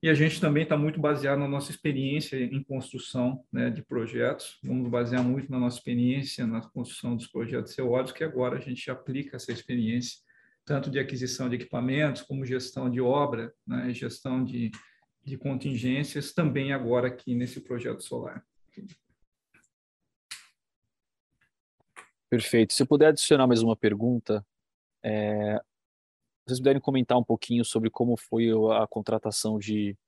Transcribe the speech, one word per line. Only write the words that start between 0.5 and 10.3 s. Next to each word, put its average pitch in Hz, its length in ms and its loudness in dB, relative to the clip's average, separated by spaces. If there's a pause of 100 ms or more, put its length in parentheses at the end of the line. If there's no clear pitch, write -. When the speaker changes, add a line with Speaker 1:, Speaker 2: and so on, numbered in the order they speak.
Speaker 1:
tá 151 100 2
muito 151 220 0
baseado 143 400 2
na 143 80 0
nossa 139 240 -4
experiência 143 640 -2
em 131 280 -2
construção, 127 880 -4
né, 123 180 -2
de 110 120 -6
projetos. 120 800 -4
Vamos 127 260 -2
basear 120 320 0
muito 127 260 0
na 127 120 -2
nossa 123 180 0
experiência 127 680 0
na 113 160 -2
construção 120 540 -8
dos 113 140 -8
projetos 120 500 -6
eólicos, 127 340 0
que - 120 -4
agora 127 320 -2
a 131 40 -6
gente 127 300 -8
aplica 131 460 -8
essa - 160 -8
experiência, 120 680 -2 (460)